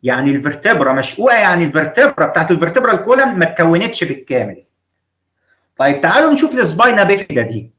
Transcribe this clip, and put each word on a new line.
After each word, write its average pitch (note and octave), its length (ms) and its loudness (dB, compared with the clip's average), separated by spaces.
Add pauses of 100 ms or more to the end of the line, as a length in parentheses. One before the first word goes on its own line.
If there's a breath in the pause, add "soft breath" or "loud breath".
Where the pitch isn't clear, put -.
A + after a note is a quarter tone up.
يعني B2+ 280 -2
الفرتبرا C#3 640 0
مشقوقه، G#3+ 440 0
يعني F3+ 280 2
الفرتبرا E3 640 0
بتاعت D#3+ 240 -2
الفرتبرا G#3+ 420 0
الكولم A#3+ 460 0
ما E3+ 60 2
اتكونتش E3+ 600 0
بالكامل. B2+ 580 -6 (1120)
طيب C#3+ 240 0
تعالوا C4+ 320 2
نشوف C#4+ 220 0
السباينا G3+ 500 2
بيفيدا F#3+ 380 -2
دي A2+ 360 -10